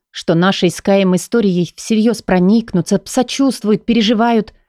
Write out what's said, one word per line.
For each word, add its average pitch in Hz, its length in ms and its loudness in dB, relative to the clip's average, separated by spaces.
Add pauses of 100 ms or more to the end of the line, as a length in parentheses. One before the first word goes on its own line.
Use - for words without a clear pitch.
(100)
что - 240 -4
нашей 185 360 0
с - 100 -8
Каем 196 360 2
историей 180 580 -2
всерьез 226 480 -2
проникнутся, 190 800 0
сочувствуют, 247 800 -2
переживают, 226 680 0 (140)